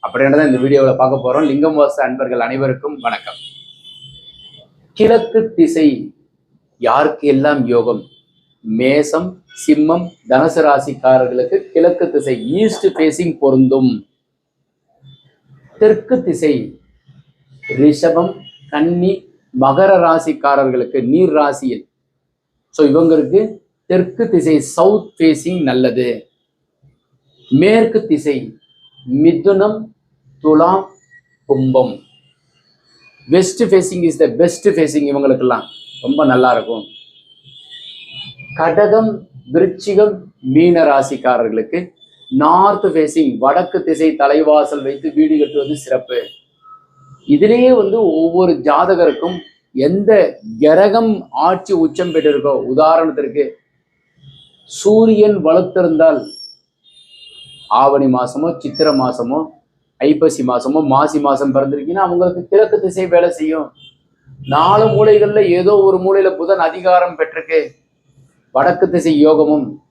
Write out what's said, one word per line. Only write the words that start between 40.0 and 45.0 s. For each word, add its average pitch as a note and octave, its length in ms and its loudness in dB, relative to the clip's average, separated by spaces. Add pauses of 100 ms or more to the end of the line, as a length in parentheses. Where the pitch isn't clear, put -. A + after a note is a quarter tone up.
மீன E3 360 4
ராசிக்காரர்களுக்கு B2+ 880 -2 (640)
நார்த் F#3+ 520 2
ஃபேசிங் D3+ 380 0 (100)
வடக்கு E3+ 460 0
திசை D#3+ 200 0 (120)
தலைவாசல் D3 640 2
வைத்து C#3 300 -8